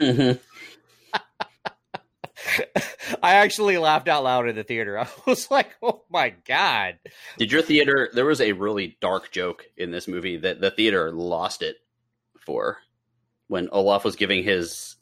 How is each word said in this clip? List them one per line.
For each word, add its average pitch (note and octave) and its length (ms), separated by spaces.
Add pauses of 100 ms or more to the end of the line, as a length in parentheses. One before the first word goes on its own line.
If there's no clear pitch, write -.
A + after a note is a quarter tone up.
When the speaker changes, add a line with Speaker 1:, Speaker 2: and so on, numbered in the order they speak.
Speaker 1:
Mm-hmm. B2+ 380 (760)
Speaker 2:
<laughs> - 320 (1080)
<laughs> - 720
I F3+ 120
actually G3+ 440
laughed D#3 300
out D3 160
loud B2+ 240
in A2 80
the G#2+ 80
theater. G#2+ 340
<laughs> - 0
I B2 80 (200)
was - 240
like, C4+ 320
"Oh A3+ 280
my D#3 200 (160)
God." B2 520 (400)
Speaker 1:
Did A2 140
your D#3 100
theater, C#3 500
there B2 140
was D3 140
a G#2+ 120
really G2+ 480
dark F#2+ 300
joke F2+ 340 (120)
in F2+ 140
this F2 180
movie F2+ 300
that F2 220
the F#2+ 100
theater F#2+ 420
lost E2+ 500
it D#2 140 (680)
for B1 340 (720)
when F2+ 220
Olaf G2+ 340
was G#2 120
giving F#2+ 260
his, F#2 600